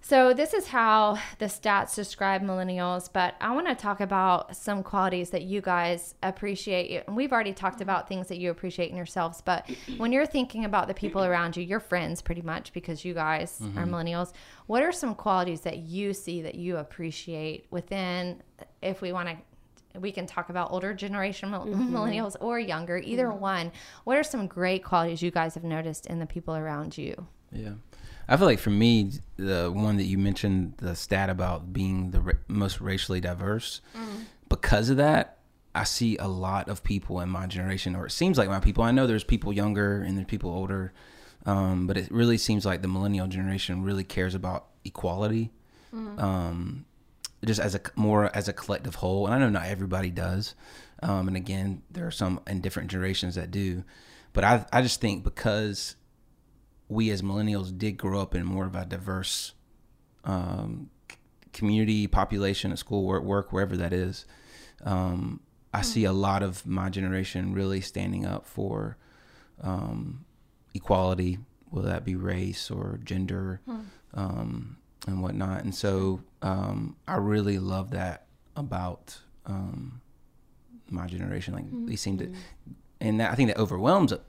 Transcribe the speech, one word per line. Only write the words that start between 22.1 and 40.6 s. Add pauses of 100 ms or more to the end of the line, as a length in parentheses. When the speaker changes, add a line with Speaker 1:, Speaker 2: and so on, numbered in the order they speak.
Speaker 1:
or
younger,
either
Speaker 3:
Mm-hmm.
Speaker 1:
one. (320)
What
are
some
great
qualities
you
guys
have
noticed
in
the
people
around
you? (260)
Speaker 2:
Yeah. (560)
I
feel
like
for
me, (260)
the
one
that
you
mentioned,
the
stat
about
being
the
ra-, (140)
most
racially
diverse, (160)
Speaker 4:
Mm. (240)
Speaker 2:
because
of
that, (360)
I
see
a
lot
of
people
in
my
generation,
or
it
seems
like
my
people.
I
know
there's
people
younger
and
there's
people
older, (540)